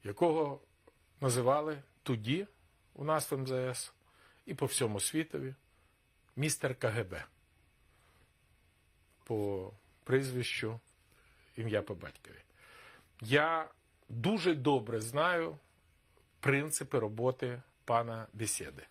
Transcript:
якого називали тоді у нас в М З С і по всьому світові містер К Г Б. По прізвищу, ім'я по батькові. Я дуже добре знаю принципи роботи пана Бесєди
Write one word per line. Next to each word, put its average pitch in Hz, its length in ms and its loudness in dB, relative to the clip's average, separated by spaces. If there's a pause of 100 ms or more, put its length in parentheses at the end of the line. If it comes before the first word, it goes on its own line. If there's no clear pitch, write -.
якого 156 560 2 (600)
називали 139 600 2 (200)
тоді 131 440 -2 (480)
у 139 100 -10
нас 156 260 0
в 151 40 0
М 135 120 -4
З 131 60 -4
С 127 400 -4 (540)
і 185 80 -6
по 139 120 -2
всьому 107 340 0
світові 147 540 -4 (840)
містер 139 380 0
К 123 140 0
Г 110 160 0
Б. 87 200 -10 (2000)
По 101 460 -2 (340)
прізвищу, 123 760 0 (760)
ім'я 107 260 0
по 101 120 -6
батькові. - 480 -16 (800)
Я 151 480 2 (400)
дуже 170 460 2
добре 123 460 2
знаю 156 580 0 (840)
принципи 139 580 0
роботи 123 640 -2 (220)
пана 117 480 2
Бесєди 104 580 -6